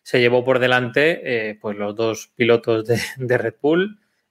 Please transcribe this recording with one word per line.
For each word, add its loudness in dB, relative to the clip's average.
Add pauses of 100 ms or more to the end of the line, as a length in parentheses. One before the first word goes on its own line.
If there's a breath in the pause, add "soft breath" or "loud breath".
Se -2
llevó 4
por 2
delante, 0
eh, -14
pues -6
los -6
dos -4
pilotos 2
de, 2 (180)
de -2
Red -4
Bull. 0 (320)